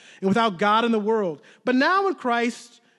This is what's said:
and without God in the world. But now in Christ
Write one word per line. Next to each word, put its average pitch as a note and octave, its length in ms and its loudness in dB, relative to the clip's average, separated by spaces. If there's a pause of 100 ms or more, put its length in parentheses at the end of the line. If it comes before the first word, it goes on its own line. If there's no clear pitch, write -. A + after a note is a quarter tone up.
(200)
and F#3+ 80 -2
without A3 300 0
God G#3+ 280 2
in A#3 60 0
the A3 60 0
world. G3+ 440 -2 (220)
But B3 100 0
now F4+ 320 2
in F#4 80 -2
Christ A#3+ 680 -4 (180)